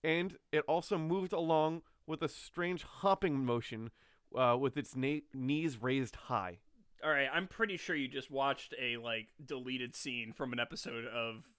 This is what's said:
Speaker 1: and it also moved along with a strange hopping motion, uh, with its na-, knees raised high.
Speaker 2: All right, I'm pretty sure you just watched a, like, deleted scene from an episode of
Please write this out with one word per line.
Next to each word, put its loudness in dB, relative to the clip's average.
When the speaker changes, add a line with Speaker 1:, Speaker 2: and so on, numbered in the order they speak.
Speaker 1:
and 2
it 2
also 0
moved 0
along 4
with -4
a 0
strange -4
hopping 4
motion, -2
uh, 8
with 2
its -6
na-, 0
knees 0
raised 0
high. -4
Speaker 2:
All 2
right, 4
I'm 0
pretty -2
sure -2
you 0
just -8
watched 0
a, 0
like, -4
deleted -6
scene -6
from -4
an -4
episode -4
of -4